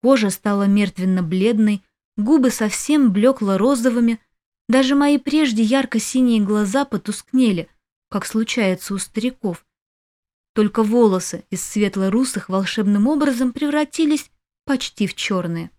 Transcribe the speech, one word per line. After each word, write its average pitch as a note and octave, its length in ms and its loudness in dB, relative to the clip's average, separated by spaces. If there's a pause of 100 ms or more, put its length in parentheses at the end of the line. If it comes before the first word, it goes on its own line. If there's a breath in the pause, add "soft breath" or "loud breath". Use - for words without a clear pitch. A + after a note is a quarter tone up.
Кожа A3+ 280 4
стала G3+ 340 -2
мертвенно-бледной, G3 1200 0 (320)
губы B3+ 340 2
совсем A#3+ 640 0
блекло-розовыми, A#3 1040 2 (500)
даже C4 260 2
мои C#4+ 240 4
прежде C#4 440 0
ярко-синие B3 800 0
глаза G#3+ 440 0
потускнели, G#3+ 840 -2 (400)
как - 180 -6
случается G3+ 680 -2
у G3 40 -6
стариков. G#3+ 680 -6 (880)
Только G#3+ 280 0
волосы G#3+ 680 0
из F#3 140 -8
светло-русых G3+ 840 -2
волшебным G3+ 580 0
образом C4+ 460 0
превратились D4 760 -2 (340)
почти B3+ 420 -4
в - 80 -6
черные. E3+ 640 -6